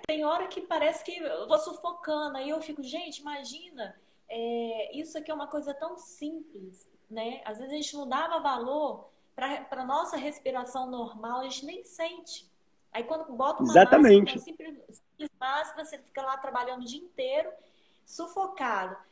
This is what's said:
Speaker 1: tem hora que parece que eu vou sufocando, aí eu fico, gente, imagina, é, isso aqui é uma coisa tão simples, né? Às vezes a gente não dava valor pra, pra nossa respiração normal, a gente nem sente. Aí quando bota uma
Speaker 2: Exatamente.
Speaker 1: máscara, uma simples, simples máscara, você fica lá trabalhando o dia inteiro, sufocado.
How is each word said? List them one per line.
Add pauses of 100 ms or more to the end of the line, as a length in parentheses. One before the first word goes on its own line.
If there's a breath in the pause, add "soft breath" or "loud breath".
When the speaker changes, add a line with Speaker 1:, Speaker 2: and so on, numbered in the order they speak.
Speaker 1:
tem
hora
que
parece
que
eu
vou
sufocando,
aí
eu
fico,
gente,
imagina, (320)
é,
isso
aqui
é
uma
coisa
tão
simples, (200)
né?
Às
vezes
a
gente
não
dava
valor (260)
pra,
pra
nossa
respiração
normal,
a
gente
nem
sente. (420)
Aí
quando
bota
uma
Speaker 2:
Exatamente.
Speaker 1:
máscara,
uma
simples,
simples (100)
máscara,
você
fica
lá
trabalhando
o
dia
inteiro, (560)
sufocado. (160)